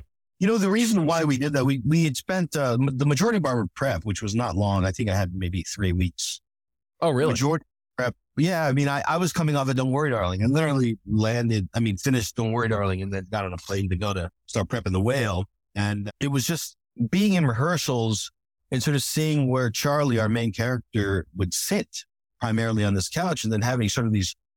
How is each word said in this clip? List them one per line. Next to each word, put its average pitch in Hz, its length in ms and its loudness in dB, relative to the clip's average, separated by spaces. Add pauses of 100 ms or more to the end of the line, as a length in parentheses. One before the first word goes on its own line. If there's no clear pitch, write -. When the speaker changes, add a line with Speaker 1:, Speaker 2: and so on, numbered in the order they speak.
(380)
Speaker 1:
You 185 80 2
know, 226 120 4
the 196 100 2
reason 208 380 2
why 165 180 2
we 143 140 2
did 143 160 -2
that, 135 100 2
we, 139 220 2
we 165 180 4
had 147 100 0
spent, 185 420 -2
uh, 131 180 0
m-, 135 180 2
the 135 140 0
majority 180 320 2
of 156 80 0
our 123 280 0
prep, 127 300 -2
which 101 160 -4
was 104 140 -4
not 113 200 0
long. 98 300 2
I 95 80 0
think 110 160 -2
I 95 80 0
had 92 180 -2
maybe 92 280 -4
three 95 320 -2
weeks. - 480 -4 (580)
Speaker 2:
Oh, 170 80 0
really? 143 240 2
Speaker 1:
Majority 143 320 0 (320)
prep. 123 180 -2 (220)
Yeah, 165 300 2
I 135 60 2
mean, 139 140 2
I, 139 220 0
I 156 80 2
was 175 160 0
coming 151 240 0
off 135 140 0
of 131 60 0
Don't 131 160 0
Worry, 143 180 0
Darling, 95 320 0
and 120 100 2
literally 139 540 2
landed, 110 680 0
I 120 60 0
mean, 107 160 0
finished 127 400 -2
Don't 110 160 0
Worry, 117 160 0
Darling, 101 320 0
and 95 100 -6
then 95 200 -6
got 101 160 -2
on 90 80 -8
a - 20 -8
plane 98 320 -4
to 90 80 0
go 101 160 -2
to 87 180 -4 (140)
start 104 240 -4
prepping 104 240 -4
The 92 80 2
Whale. 107 460 0 (280)
And 101 360 -2 (100)
it 143 80 -2
was 139 180 0
just - 300 -6 (340)
being 202 220 4
in 175 140 4
rehearsals 123 840 0 (400)
and 131 120 0
sort 151 120 2
of 135 80 0
seeing 151 460 0
where 127 220 0
Charlie, 143 480 0
our 110 100 2
main 117 240 0
character, 107 720 -2 (100)
would 90 200 -2
sit - 500 -4 (340)
primarily 113 460 0
on 101 80 2
this 98 160 0
couch, 170 360 -2
and 110 60 -2
then 107 120 0
having 120 260 0
sort 117 180 -2
of 110 60 0
these 98 240 0 (200)